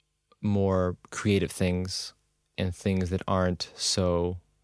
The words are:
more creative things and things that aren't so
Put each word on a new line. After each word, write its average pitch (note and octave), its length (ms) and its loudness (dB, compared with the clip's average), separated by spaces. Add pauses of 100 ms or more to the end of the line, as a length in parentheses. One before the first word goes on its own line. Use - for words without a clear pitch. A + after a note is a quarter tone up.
(400)
more F#2+ 560 2 (140)
creative G2 400 2
things F2+ 640 -2 (440)
and F#2 160 -2
things F#2 360 0
that F#2 180 -2
aren't F#2 480 0
so F2+ 640 0 (260)